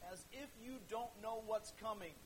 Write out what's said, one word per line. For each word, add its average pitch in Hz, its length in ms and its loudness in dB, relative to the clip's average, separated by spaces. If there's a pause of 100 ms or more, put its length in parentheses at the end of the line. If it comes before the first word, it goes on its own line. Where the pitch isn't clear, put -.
(100)
as 185 220 -6
if 269 160 -4 (160)
you 254 240 -2
don't 233 240 2 (100)
know 220 240 2
what's 214 320 4
coming. 208 480 0